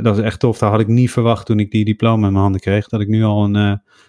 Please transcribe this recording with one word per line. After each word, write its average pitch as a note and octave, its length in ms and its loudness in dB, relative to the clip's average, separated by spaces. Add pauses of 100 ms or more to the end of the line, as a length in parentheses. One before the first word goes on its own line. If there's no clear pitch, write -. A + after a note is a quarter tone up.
dat G#2+ 160 0
is A2 60 0
echt G#2+ 160 -6
tof. A#2 180 0
Dat G#2+ 120 0
had G#2+ 100 2
ik A2 80 0
niet A#2+ 220 2
verwacht A#2 360 -2
toen A2 120 0
ik G#2 120 -2
die G#2+ 140 0
diploma A2 420 0
in G2 60 0
mijn G2 100 2
handen G2 180 0
kreeg, G#2 280 -2
dat A2 120 -4
ik G2+ 80 -4
nu A2 160 0
al G#2 200 0
een, G2+ 120 0
eh, G#2 160 2 (360)